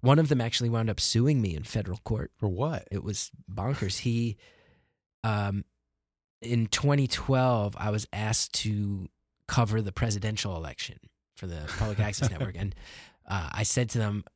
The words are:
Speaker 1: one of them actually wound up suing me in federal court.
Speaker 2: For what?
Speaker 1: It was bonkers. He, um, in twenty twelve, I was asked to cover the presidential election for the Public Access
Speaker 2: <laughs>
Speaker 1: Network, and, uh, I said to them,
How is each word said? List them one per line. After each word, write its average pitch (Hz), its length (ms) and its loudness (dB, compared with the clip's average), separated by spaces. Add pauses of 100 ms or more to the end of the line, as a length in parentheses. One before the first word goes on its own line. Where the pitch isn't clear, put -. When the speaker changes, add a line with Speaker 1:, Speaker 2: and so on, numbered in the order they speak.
Speaker 1:
one 139 180 6
of 160 100 6
them 139 120 4
actually 117 300 0
wound 113 200 2
up - 80 -2
suing 131 420 4
me 92 140 0
in 73 80 -6
federal 92 360 -4
court. - 380 -4
Speaker 2:
For 107 120 0
what? 123 420 -2
Speaker 1:
It 98 140 -4
was - 260 -4 (180)
bonkers. 98 520 -2
He, 117 360 0 (840)
um, 101 420 0 (800)
in 117 240 2
twenty 139 400 2
twelve, 123 720 2
I 107 120 -2
was 107 220 0
asked 107 400 0 (120)
to 101 440 -2 (380)
cover 110 340 2
the 98 120 -4
presidential 104 640 -2
election - 420 -10 (380)
for 95 100 -10
the 82 160 -8 (160)
Public 104 220 0
Access 104 300 0
Speaker 2:
<laughs> - 0 -
Speaker 1:
Network, 92 260 -4
and, 98 180 -4 (540)
uh, 92 240 -4
I 107 120 -2
said 123 260 2
to 120 80 0
them, 104 240 0 (140)